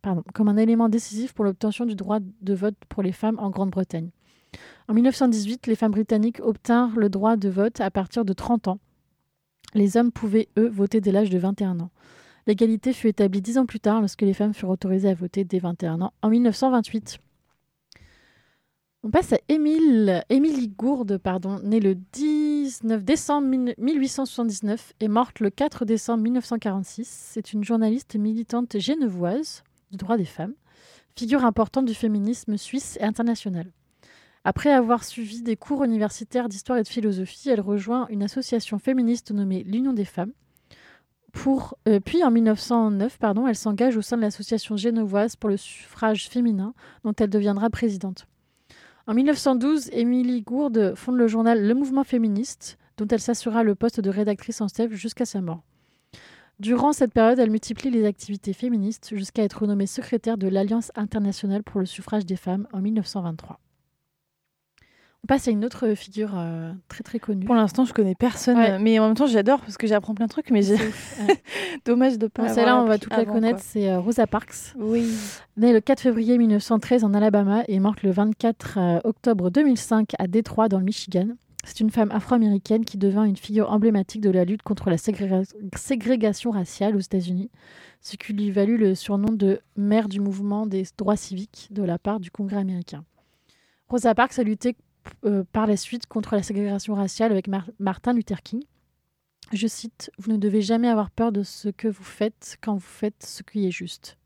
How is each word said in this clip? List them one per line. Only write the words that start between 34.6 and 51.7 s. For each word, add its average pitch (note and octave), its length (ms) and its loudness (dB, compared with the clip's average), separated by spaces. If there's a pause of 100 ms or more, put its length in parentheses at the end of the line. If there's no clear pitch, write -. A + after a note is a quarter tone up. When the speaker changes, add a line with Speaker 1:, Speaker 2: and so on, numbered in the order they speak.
Speaker 1:
avoir A#3+ 320 4
suivi A3+ 380 -10
des A#3 160 -2
cours C#4+ 260 -2
universitaires A3+ 680 -2
d'histoire A3 300 -4
et A3 40 0
de - 40 -4
philosophie, G3+ 640 -4
elle A3+ 120 2
rejoint G#3 480 -2
une G#3 140 -4
association A3 560 -4
féministe A#3+ 520 0
nommée G3 320 -2
l'Union B3 300 -2
des G3+ 120 -2
femmes. F#3 260 -6 (1000)
Pour, - 440 -4 (100)
euh, G#3+ 120 4
puis E4+ 240 0
en B3+ 80 4
mille A3+ 140 4
neuf G#3+ 140 2
cent A3+ 320 2
neuf, G3+ 280 -2
pardon, A3 280 0
elle A3+ 80 0
s'engage A#3 400 0
au G#3+ 60 0
sein A#3 160 -4
de A#3 60 0
l'association G#3 520 -4
genevoise G#3+ 600 0
pour G#3+ 140 -4
le G3+ 80 0
suffrage - 720 -4
féminin, A3+ 440 0 (300)
dont G#3+ 140 -2
elle G#3 120 2
deviendra G3+ 400 0
présidente. G3 560 -4 (800)
En G3 80 -4
mille B3+ 120 4
neuf D4 120 4
cent C4+ 180 2
douze, C#4 380 0
Émilie B3 480 0
Gourde A3+ 540 0
fonde B3+ 200 -4
le A#3+ 120 4
journal A3+ 380 2
Le G#3+ 80 4